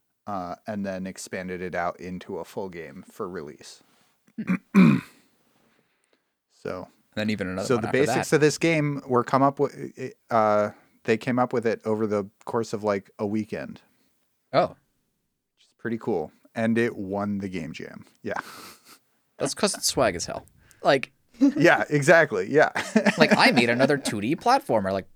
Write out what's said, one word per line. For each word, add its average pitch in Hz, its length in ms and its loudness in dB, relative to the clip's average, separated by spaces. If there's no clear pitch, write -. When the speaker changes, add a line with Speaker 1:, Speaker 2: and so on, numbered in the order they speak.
Speaker 1:
uh, 90 280 -8
and 101 180 -6
then 92 200 -6
expanded 92 540 -10
it 90 140 -8
out 87 240 -4
into 90 400 -10
a 85 60 -8
full 98 240 -12
game 82 420 -16
for 101 180 -10
release. 76 540 -14
<clears throat> 208 60 -8
So 90 260 -10
Speaker 2:
And 107 60 -6
then 107 100 -2
even 98 180 -4
another 95 180 -6
Speaker 1:
so 127 80 2
Speaker 2:
one 113 80 0
Speaker 1:
the 113 60 -4
Speaker 2:
after 127 120 2
Speaker 1:
basics - 300 0
Speaker 2:
that. 160 60 4
Speaker 1:
of 139 40 4
this 151 180 4
game 147 480 0
were 120 180 2
come 135 180 2
up 139 160 2
with, 139 160 0
uh, 104 400 4
they 113 140 2
came 127 200 -4
up 123 140 0
with 117 140 0
it 104 180 -2
over 110 220 -2
the 101 220 -2
course 117 260 -4
of, 104 100 -6
like, 101 360 -2
a 107 80 -4
weekend. 104 560 -6
Speaker 2:
Oh. 156 160 2
Speaker 1:
Which - 1000 -20
is - 120 -20
pretty 113 200 -4
cool. 87 340 -4
And 113 240 0
it 117 180 0
won 101 420 -4
the 101 100 -6
Game 80 240 -8
Jam. - 340 -16
Yeah. 101 180 -6
<laughs> - 520 -20
Speaker 2:
That's 139 140 -2
'cause - 220 -2
it's - 120 -4
swag 113 280 2
as 82 120 -8
hell. - 200 -10
Like 143 280 2
Speaker 1:
Yeah, 170 500 4
exactly. 143 600 4
Yeah. 139 200 6
<laughs> 202 240 2
Speaker 2:
like, 160 180 4
"I 226 140 6
made 135 180 2
another 135 300 2
two - 220 -6
D 127 160 -2
platformer." 117 560 2
Like, 95 240 -4